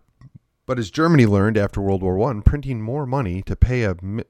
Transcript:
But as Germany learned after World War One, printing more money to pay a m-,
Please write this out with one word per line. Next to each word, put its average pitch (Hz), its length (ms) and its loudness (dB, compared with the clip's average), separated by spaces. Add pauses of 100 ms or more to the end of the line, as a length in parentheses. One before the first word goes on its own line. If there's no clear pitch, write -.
(640)
But 127 140 -4
as 104 100 -4
Germany 160 360 4
learned 101 320 2
after 101 240 -2
World 98 200 -2
War 92 140 0
One, 107 260 -2
printing 131 400 0
more 131 240 -6
money 117 360 -4
to - 160 -8
pay 123 260 2
a 92 180 -2
m-, 101 280 -8